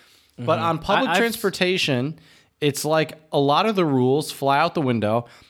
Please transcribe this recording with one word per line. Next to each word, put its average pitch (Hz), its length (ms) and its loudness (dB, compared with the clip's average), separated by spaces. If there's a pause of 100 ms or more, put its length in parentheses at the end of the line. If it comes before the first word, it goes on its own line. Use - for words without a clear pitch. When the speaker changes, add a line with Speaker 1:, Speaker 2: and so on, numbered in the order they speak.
(380)
Speaker 1:
But 123 200 -2
Speaker 2:
Mm-hmm. 160 80 -4
Speaker 1:
on 160 140 -2
public 175 280 0
Speaker 2:
I, 160 40 0
I've 185 60 2
Speaker 1:
transportation, 180 1000 -2 (420)
it's 143 240 -2
like 156 340 -2 (140)
a 156 80 0
lot 147 260 2
of 220 80 0
the 190 120 2
rules 135 440 2
fly 139 280 0
out 170 160 0
the 175 80 -2
window, 117 440 0 (240)